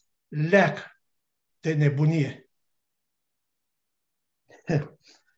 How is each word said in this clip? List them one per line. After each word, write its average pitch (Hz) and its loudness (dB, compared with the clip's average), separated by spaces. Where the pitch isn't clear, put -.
leacă 160 2
de 160 -2
nebunie. 147 0
<laughs> 156 -4